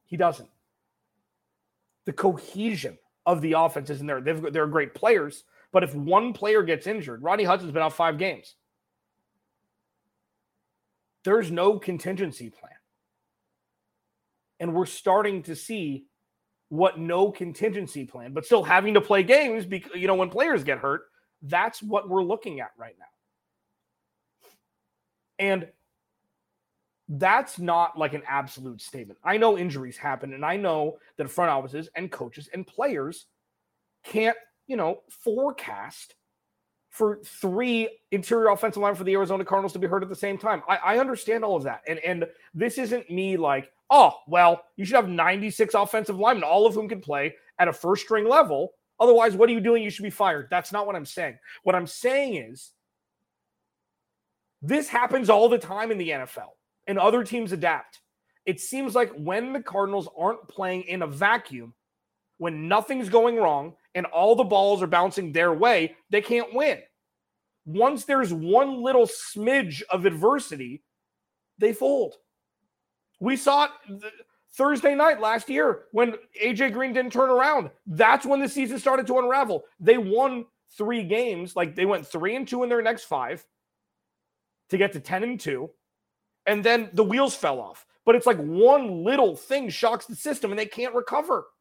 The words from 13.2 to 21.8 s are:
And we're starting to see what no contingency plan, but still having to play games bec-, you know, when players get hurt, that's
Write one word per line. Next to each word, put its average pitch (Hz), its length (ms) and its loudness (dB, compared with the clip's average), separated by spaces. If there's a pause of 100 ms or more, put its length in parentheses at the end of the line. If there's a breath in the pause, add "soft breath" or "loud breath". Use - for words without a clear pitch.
And 170 120 -4
we're 180 120 0
starting 196 580 0
to 160 120 -12
see 156 500 -10 (640)
what 165 280 0
no 175 340 0
contingency 180 760 -6
plan, 123 280 -18
but 151 120 -8
still 208 180 4
having 190 300 4
to 202 80 8
play 196 220 4
games 226 420 4
bec-, 180 280 -10
you 180 140 -4
know, 190 80 2
when 185 140 0
players 233 340 0
get 139 140 -2
hurt, 139 260 -4 (380)
that's 175 420 -4